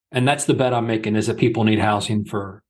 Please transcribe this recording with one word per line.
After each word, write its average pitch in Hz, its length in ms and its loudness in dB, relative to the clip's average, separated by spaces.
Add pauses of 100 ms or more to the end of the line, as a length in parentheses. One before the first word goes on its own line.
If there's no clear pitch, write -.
(120)
and 127 160 2
that's 147 160 0
the 151 100 2
bet 127 200 0
I'm 117 120 0
making, 110 300 -2
is 107 100 0
that 110 120 -4
people 113 260 2
need 107 160 4
housing 104 440 0
for 98 460 -10